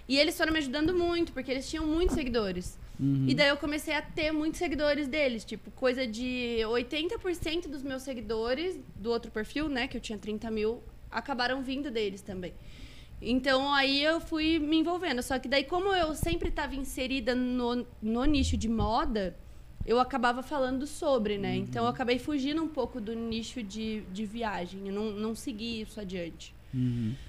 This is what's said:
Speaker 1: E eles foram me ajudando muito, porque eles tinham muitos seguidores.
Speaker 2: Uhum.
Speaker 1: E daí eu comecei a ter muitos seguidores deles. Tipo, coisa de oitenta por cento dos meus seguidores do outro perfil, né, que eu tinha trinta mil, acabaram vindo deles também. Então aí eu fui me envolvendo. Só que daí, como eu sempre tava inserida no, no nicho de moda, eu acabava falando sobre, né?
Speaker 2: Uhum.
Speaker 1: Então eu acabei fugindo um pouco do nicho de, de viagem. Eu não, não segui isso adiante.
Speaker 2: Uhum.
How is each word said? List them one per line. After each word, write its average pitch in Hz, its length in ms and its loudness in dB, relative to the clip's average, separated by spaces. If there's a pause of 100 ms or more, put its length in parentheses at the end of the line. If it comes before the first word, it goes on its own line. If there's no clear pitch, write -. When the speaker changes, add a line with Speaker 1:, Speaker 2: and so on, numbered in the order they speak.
Speaker 1:
E 262 80 4
eles 311 200 6
foram 320 160 4
me 320 60 2
ajudando 302 360 2
muito, 339 360 2
porque 262 200 -4
eles 262 180 -2
tinham 320 160 -2
muitos 330 300 4
seguidores. 220 640 0 (200)
Speaker 2:
Uhum. 135 280 4
Speaker 1:
E - 80 6
daí 285 140 6
eu 285 80 4
comecei 302 360 -2
a 294 80 2
ter 311 300 -2
muitos 311 260 0
seguidores 294 500 2
deles. 254 360 0
Tipo, - 280 -10
coisa 254 360 2
de 240 580 -2
oitenta 294 540 0
por 359 160 -2
cento 339 340 -2
dos 269 140 -6
meus 262 200 -4
seguidores 247 760 -2 (160)
do 202 160 -2
outro 226 180 -2
perfil, 220 380 -2
né, 262 200 0
que 254 100 -6
eu 214 40 -8
tinha 214 160 -6
trinta 214 320 -6
mil, 220 320 0 (300)
acabaram 254 500 0
vindo 269 300 -4
deles 202 300 -2
também. 185 320 -8 (680)
Então 262 520 4
aí 269 280 6
eu 320 200 4
fui 320 360 2
me 302 200 4
envolvendo. 320 440 2
Só 262 180 0
que 240 100 -6
daí, 277 160 4
como 370 280 2
eu 320 220 2
sempre 330 340 0
tava 269 260 -2
inserida 262 600 -2
no, 247 500 0 (160)
no 233 220 2
nicho 285 320 4
de 208 140 0
moda, 214 680 2 (500)
eu 233 140 6
acabava 247 420 2
falando 262 460 0
sobre, 233 500 2
né? 196 120 -2
Speaker 2:
Uhum. 185 140 2
Speaker 1:
Então 233 200 -2
eu 233 60 4
acabei 247 280 2
fugindo 294 460 0
um 311 60 0
pouco 254 320 -4
do 214 120 -4
nicho 226 480 -4
de, 214 400 -4 (120)
de 214 120 -4
viagem. 196 600 -4
Eu 196 60 -4
não, 214 180 -2
não 214 240 -2
segui 226 460 -6
isso 214 180 -10
adiante. 180 560 -8 (180)
Speaker 2:
Uhum. 120 400 0 (160)